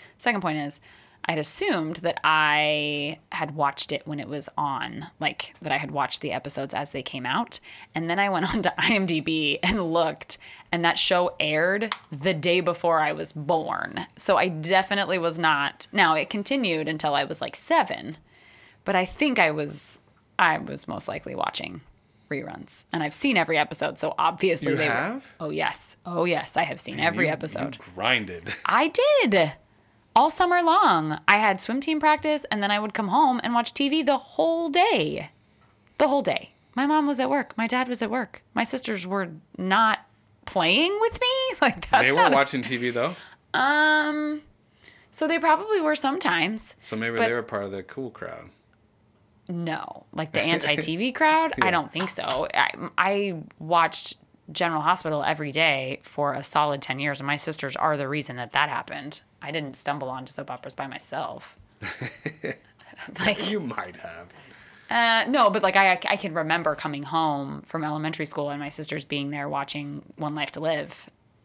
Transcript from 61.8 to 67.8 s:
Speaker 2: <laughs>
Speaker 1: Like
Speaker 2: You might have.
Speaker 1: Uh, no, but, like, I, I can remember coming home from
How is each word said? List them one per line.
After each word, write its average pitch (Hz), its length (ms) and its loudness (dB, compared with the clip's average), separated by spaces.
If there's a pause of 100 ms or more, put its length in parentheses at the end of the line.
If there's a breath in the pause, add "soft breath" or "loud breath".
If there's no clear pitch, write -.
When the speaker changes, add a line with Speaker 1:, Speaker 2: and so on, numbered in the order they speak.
Speaker 2:
<laughs> - 1400 -12
Speaker 1:
Like 196 320 0
Speaker 2:
You 214 80 -2
might 101 380 -8
have. 85 300 -14 (640 loud breath)
Speaker 1:
Uh, 226 400 4
no, 247 200 6
but, 208 140 2
like, 185 120 2
I, 190 240 6 (100)
I 202 60 4
can 196 180 -6
remember 160 420 0
coming 143 280 -6
home 143 600 -2
from 160 200 -6